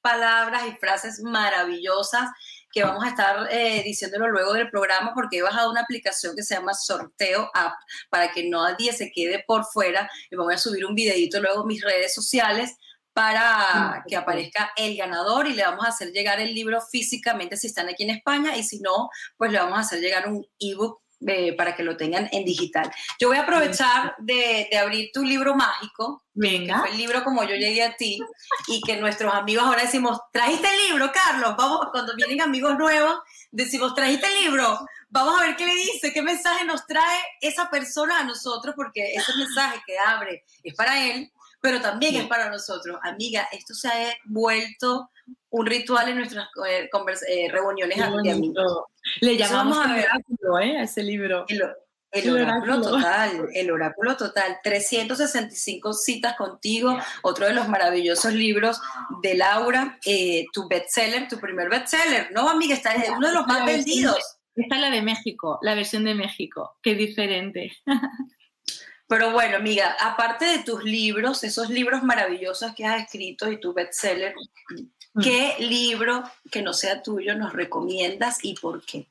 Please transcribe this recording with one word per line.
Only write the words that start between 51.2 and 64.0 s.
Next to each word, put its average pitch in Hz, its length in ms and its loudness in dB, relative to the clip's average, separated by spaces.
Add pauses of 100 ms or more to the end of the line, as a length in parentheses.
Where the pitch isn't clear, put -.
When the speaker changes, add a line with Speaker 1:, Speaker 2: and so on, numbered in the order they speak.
Speaker 1:
El 208 140 0
o-, - 120 -2 (360)
el 202 140 -2
Speaker 2:
El 240 60 4 (120)
Speaker 1:
oráculo 233 320 2
Speaker 2:
oráculo. 233 240 2
Speaker 1:
total, 190 540 2
el 185 180 -2
oráculo 165 460 0
total. 196 460 -2
Trescientos 220 560 -2
sesenta 262 340 0
y - 40 -12
cinco 214 360 -6
citas 240 440 -2
contigo, 226 600 0 (260)
otro 185 240 2
de 220 60 4
los 226 160 0
maravillosos 180 640 2
libros 220 480 2 (420)
de 190 120 2
Laura, 240 720 2
eh, 180 460 2
tu 190 160 -6
bestseller, 226 600 -2
tu 226 100 -8
primer 185 300 -4
bestseller, 262 640 0
¿no, 240 160 2
amiga? 320 260 2
Esta 226 200 0
es 226 160 0
uno 285 180 0
de 339 60 2
los 320 120 2
más 247 120 2
Speaker 2:
Esta 247 140 2
es - 40 2
la - 0 -
versión 277 80 0
de 269 180 2